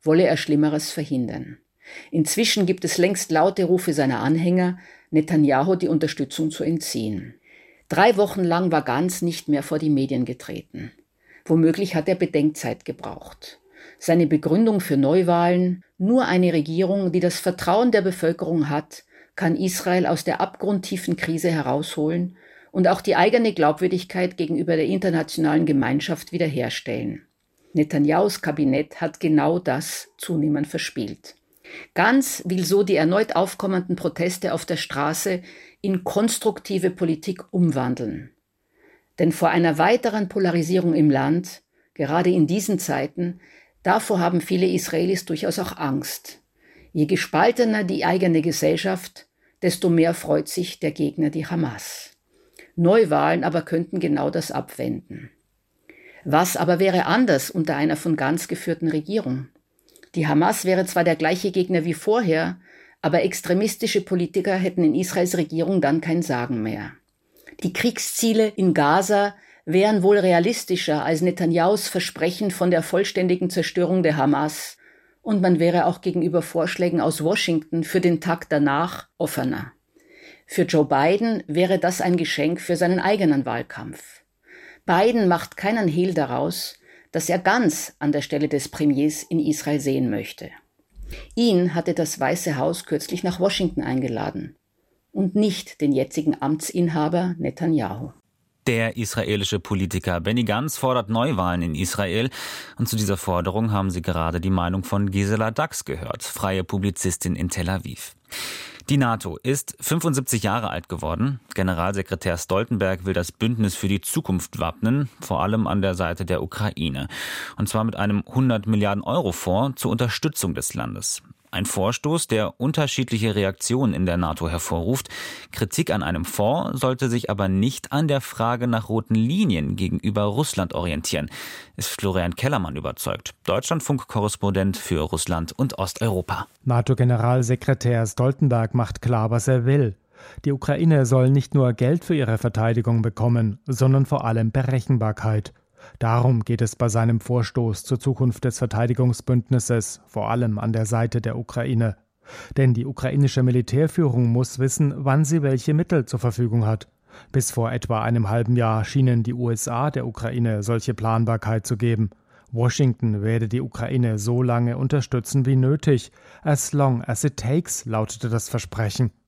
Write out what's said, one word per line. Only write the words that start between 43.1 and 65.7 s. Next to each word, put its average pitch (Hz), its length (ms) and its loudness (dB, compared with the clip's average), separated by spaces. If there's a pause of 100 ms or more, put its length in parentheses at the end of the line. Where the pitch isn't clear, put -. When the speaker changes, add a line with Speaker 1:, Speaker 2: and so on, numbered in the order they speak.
Speaker 1:
davor 196 360 2
haben 175 220 2
viele 185 260 0
Israelis 180 580 0
durchaus 165 340 -4
auch 180 180 -8
Angst. - 640 -6 (520)
Je 151 120 2
gespaltener 214 800 2
die 175 220 -2
eigene 170 360 2
Gesellschaft, 165 840 -2 (340)
desto 180 280 0
mehr 165 260 4
freut 156 320 -2
sich 180 320 -8
der 151 120 -2
Gegner 151 380 -2
die 156 160 -6
Hamas. 143 640 -6 (640)
Neuwahlen 170 680 4
aber 165 180 0
könnten 175 380 -4
genau 147 300 0
das 160 220 -6
abwenden. - 800 -8 (960)
Was 170 280 2
aber 175 220 2
wäre 185 260 2
anders 190 440 2
unter 156 280 -2
einer 151 180 0
von 151 220 -2
Gantz 147 320 -2
geführten 165 400 -4
Regierung? 151 580 -4 (680)
Die 156 120 0
Hamas 175 380 2
wäre 185 200 2
zwar 175 200 0
der 165 100 4
gleiche 180 360 0
Gegner 180 340 0
wie 170 80 0
vorher, 180 680 0 (420)
aber 165 220 2
extremistische 196 760 0
Politiker 185 540 -2
hätten 185 280 0
in 151 120 4
Israels 180 420 0
Regierung 165 420 0